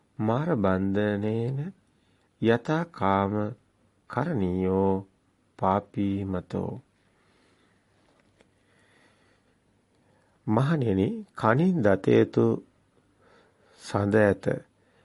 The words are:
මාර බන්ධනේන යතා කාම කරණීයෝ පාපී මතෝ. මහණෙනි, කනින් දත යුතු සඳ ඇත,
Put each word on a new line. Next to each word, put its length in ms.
මාර 380
බන්ධනේන 1040
යතා 480
කාම 440
කරණීයෝ 840
පාපී 640
මතෝ. 480
මහණෙනි, 640
කනින් 480
දත 260
යුතු 380
සඳ 360
ඇත, 280